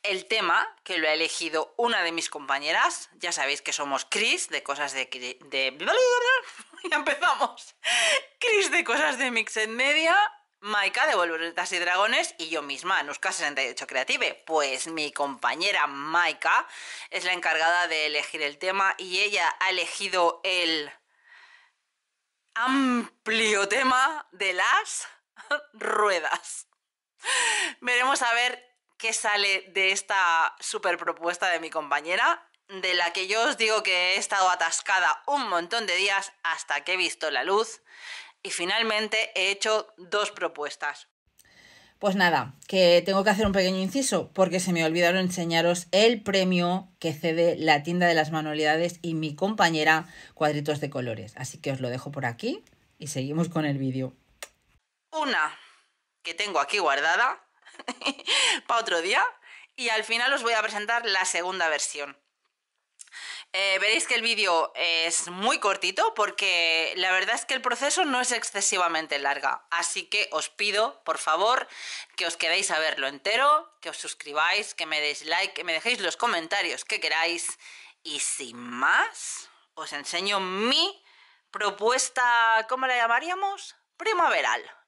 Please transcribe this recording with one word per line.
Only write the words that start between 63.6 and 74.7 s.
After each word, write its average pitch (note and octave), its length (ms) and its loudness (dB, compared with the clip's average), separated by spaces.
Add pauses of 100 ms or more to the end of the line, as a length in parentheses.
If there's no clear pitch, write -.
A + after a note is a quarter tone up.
veréis G#3+ 260 2
que B3+ 80 0
el A#3 80 0
vídeo G3+ 540 2
es E3 520 0
muy G#3 300 -2
cortito F#3+ 560 0
porque E3+ 840 0
la F#3 140 0
verdad F#3+ 240 2
es C#4 100 -6
que C4+ 100 -4
el B3 60 -4
proceso C#4 440 0
no B3+ 160 0
es B3 100 -2
excesivamente F3 880 -2
larga, C#3 540 -2
así F3 320 -4
que G3+ 260 -4
os D#3 200 -4
pido, G#3 520 -2
por D#3 160 -4
favor, G3+ 480 2 (480)
que F3+ 120 -4
os E3+ 100 -4
quedéis F3+ 340 0
a D#3+ 80 0
verlo D3 300 0
entero, C4 720 0
que E3 100 -8
os - 60 -12
suscribáis, D#3+ 800 -2